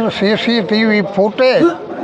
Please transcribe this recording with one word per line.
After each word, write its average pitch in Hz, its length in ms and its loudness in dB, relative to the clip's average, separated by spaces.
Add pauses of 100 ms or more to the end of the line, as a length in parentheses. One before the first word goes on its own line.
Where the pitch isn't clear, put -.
(200)
સી 202 180 0
સી 233 240 0
ટી 214 240 0
વી 214 160 2
ફૂટેજ 240 640 2 (400)